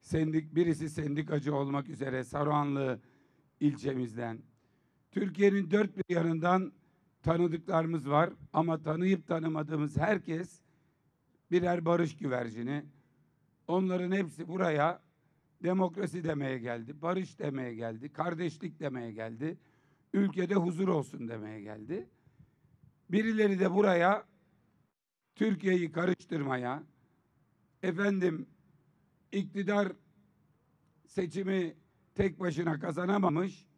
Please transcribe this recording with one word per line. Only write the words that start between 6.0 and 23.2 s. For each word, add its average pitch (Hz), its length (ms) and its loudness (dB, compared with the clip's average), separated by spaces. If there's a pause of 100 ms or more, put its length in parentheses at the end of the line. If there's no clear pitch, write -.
yanından 170 580 2 (500)
tanıdıklarımız 165 840 0
var 156 200 6 (240)
ama 160 280 2
tanıyıp 165 460 0
tanımadığımız 156 720 -2
herkes 170 640 -2 (880)
birer 175 340 4
barış 170 320 2
güvercini. 123 680 -4 (840)
Onların 180 440 0
hepsi 165 360 -2
buraya 165 540 2 (640)
demokrasi 180 600 0
demeye 139 340 -2
geldi, 120 440 -8
barış 185 380 -4
demeye 131 360 -4
geldi, 113 380 -8
kardeşlik 165 680 -6
demeye 127 320 -8
geldi, 113 460 -8 (560)
ülkede 190 420 0
huzur 180 320 0
olsun 139 400 -2
demeye 107 340 -10
geldi. 107 480 -12 (1000)
Birileri 214 500 4